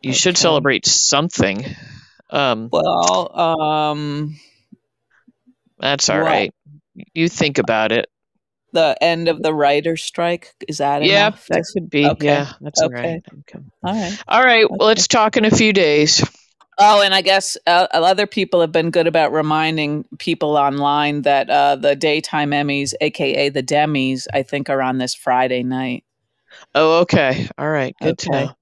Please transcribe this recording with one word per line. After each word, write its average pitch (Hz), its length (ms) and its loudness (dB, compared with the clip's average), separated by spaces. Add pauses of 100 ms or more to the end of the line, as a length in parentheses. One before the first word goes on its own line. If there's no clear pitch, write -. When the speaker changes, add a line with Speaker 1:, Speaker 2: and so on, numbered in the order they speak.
Speaker 1:
You 131 100 -4
should 180 240 0
Speaker 2:
Okay. - 40 0
Speaker 1:
celebrate 151 460 0
something. 135 760 0 (680)
Um, 120 400 -2
Speaker 2:
Well, 175 720 0
um, 151 960 -2 (1400)
Speaker 1:
That's 135 280 -2
all - 120 0
Speaker 2:
what? 190 60 0
Speaker 1:
right. 196 280 0 (580)
You 165 160 0
think 147 300 -2
about 110 320 0
it. 113 160 0 (680)
Speaker 2:
The 160 280 2
end 165 260 0
of 160 160 -2
the 160 100 0
writers' 151 520 0
strike, 170 500 -6 (140)
is 151 100 -8
that 143 240 -2
Speaker 1:
Yeah, 202 280 4
Speaker 2:
enough - 180 -18
Speaker 1:
that 165 160 -2
Speaker 2:
to - 80 -14
Speaker 1:
could 170 180 -8
be. 143 160 2
Speaker 2:
Okay. 147 200 0
Speaker 1:
Yeah, 143 340 0
that's 147 200 -6
all 160 100 2
Speaker 2:
Okay. 127 240 -6
Speaker 1:
right. 165 100 -12 (160)
Okay. - 180 -20 (240)
Speaker 2:
All 185 180 -6
right. 196 180 -8 (100)
Speaker 1:
All 240 160 4
right, 233 260 4
well, 196 80 -8
Speaker 2:
Okay. - 80 4
Speaker 1:
let's 214 220 2
talk 220 280 2
in 220 80 2
a 220 60 2
few 220 220 4
days. 151 500 2 (560)
Speaker 2:
Oh, 208 240 6
and 196 100 2
I 190 80 2
guess, 190 360 0 (100)
uh, 175 260 4
other 185 360 2
people 180 320 0
have 160 100 2
been 165 220 0
good 170 160 2
about 160 240 2
reminding 156 720 -2 (140)
people 156 380 -2
online 143 680 0
that, 139 280 0
uh, 143 260 2
the 143 200 0
daytime 151 560 -2
Emmys, 143 480 -2
A 151 100 0
K 143 240 -4 (120)
A - 20 0
the 139 140 -4
Demis, 135 680 -2
I 139 120 -2
think 143 260 -6
are 135 100 0
on 131 180 -2
this 127 180 -6
Friday 127 480 0
night. 127 400 -6 (680)
Speaker 1:
Oh, 160 260 4
okay. 147 480 0 (100)
All 143 100 -4
right. 143 320 -4
Good 175 180 -2
to 185 120 -8
Speaker 2:
Okay. 139 140 0
Speaker 1:
know. 139 180 -10